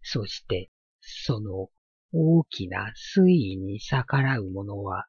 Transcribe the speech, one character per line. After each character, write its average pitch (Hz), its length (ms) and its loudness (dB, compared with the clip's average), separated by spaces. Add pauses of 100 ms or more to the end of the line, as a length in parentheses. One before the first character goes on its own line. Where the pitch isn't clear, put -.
そ 107 240 -4
し - 220 -12
て、 92 240 -4 (300)
そ - 380 -4
の 95 300 -6 (440)
大 165 320 6
き - 220 -8
な 98 280 -6
水 180 580 4
位 95 40 -6
に 98 220 -6
逆 135 420 0
ら 135 180 0
う 95 100 -6
者 101 340 -8
は 95 260 -6